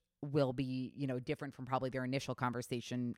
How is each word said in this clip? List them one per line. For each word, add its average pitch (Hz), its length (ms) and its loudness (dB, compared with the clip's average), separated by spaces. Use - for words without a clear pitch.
will 139 300 4
be, 131 420 -2
you 139 100 -2
know, 127 140 0
different 139 340 -4
from 127 140 -10
probably 131 240 2
their 127 120 0
initial 127 300 0
conversation 123 840 -2